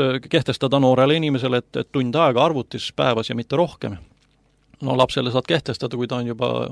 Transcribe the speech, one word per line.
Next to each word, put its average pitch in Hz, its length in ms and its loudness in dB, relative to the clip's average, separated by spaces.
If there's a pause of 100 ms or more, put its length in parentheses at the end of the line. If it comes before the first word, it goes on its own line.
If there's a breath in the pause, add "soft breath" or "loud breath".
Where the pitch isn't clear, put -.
äh, 131 240 0
kehtestada 139 560 0
noorele 135 400 4
inimesele, 131 400 0
et, 123 220 -6
et - 100 -20
tund 131 240 -2
aega 135 260 4
arvutis 127 540 -2
päevas 120 320 0
ja 117 80 -6
mitte 135 240 -2
rohkem, 113 380 -6 (840)
no 131 140 -2
lapsele 127 340 2
saad 127 160 -2
kehtestada, 135 500 -4
kui 123 100 -4
ta 123 140 -6
on 120 60 -6
juba, 117 220 -4 (220)